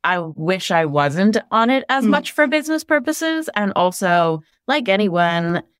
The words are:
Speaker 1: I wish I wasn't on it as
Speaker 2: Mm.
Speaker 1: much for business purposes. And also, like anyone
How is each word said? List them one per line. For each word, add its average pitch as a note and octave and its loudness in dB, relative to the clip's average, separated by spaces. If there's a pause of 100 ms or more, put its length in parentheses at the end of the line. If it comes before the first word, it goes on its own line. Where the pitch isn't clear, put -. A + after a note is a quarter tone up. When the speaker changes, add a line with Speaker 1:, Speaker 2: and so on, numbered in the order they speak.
Speaker 1:
I F3+ 2
wish E3+ -4
I E3 4
wasn't D3 2 (120)
on A3+ 2
it C4 0
as C4 0
Speaker 2:
Mm. - 2
Speaker 1:
much C#4+ 0
for D4+ 2
business D4+ -2
purposes. D#4+ -2
And G3+ -2
also, F3 0 (260)
like B3+ 0
anyone E3+ 0 (180)